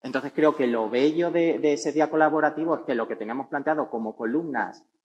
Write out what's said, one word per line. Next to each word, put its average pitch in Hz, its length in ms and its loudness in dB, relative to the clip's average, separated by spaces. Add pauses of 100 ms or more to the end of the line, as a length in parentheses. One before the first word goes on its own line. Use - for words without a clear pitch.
Entonces 131 340 -6
creo 151 200 4
que 139 120 0
lo 113 220 0
bello 156 420 2
de, 165 280 2
de 147 140 2
ese 147 180 -2
día 151 180 2
colaborativo 156 680 2
es - 60 -8
que 135 140 -4
lo 117 120 -2
que 113 80 -6
teníamos 117 320 -8
planteado 147 420 -2
como 113 260 -6
columnas 120 720 -4 (200)